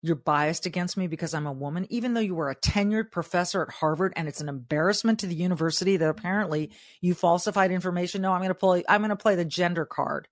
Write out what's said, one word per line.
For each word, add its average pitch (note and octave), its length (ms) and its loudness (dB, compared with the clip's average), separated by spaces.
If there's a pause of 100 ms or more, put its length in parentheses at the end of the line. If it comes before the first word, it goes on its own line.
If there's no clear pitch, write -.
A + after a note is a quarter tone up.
you're D#3+ 160 0
biased D3+ 480 0
against F3+ 320 -4
me F#3 100 -2
because D#3+ 280 -6
I'm D3+ 120 -2
a C#3+ 60 -6
woman, C#3+ 380 -6
even A#3+ 240 -2
though A#3 60 2
you G3 140 -2
were D#3 140 -2
a C3+ 80 -6
tenured G#3+ 540 0
professor F3 500 -2
at C#3+ 80 -2
Harvard D#3+ 480 0
and D#3+ 120 -4
it's - 120 -10
an D3 80 -6
embarrassment D#3+ 720 0
to G3+ 60 -6
the F3 80 -4
university F3 640 0
that D#3 100 4
apparently D#3 640 -2 (320)
you F3+ 100 2
falsified F3+ 580 2
information. F3+ 520 -2
No, F#3+ 100 2
I'm F3+ 80 2
gonna F#3 140 0
play, F3+ 340 4
I'm G#3 140 4
gonna G#3+ 120 0
play G3+ 200 2
the F3 100 2
gender F3 400 0
card. C#3+ 480 -4